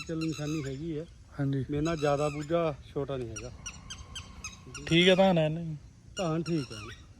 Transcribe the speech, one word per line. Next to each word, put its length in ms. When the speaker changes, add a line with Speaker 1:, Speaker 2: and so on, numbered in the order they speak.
Speaker 1:
ਚੱਲ 100
ਨਿਸ਼ਾਨੀ 480
ਹੈਗੀ 320
ਹੈ। 60
Speaker 2:
ਹਾਂਜੀ। 300
Speaker 1:
ਮੇਰੇ 120
ਨਾਲ 140
ਜ਼ਿਆਦਾ 320
ਬੂਝਾ 460
ਛੋਟਾ 220
ਨਹੀਂ 120
ਹੈਗਾ। 240
Speaker 2:
ਠੀਕ 220
ਹੈ 60
ਧਾਨ 240
ਹੈ 100
ਨਹੀਂ? 280
Speaker 1:
ਧਾਨ 260
ਠੀਕ 300
ਹੈ। 40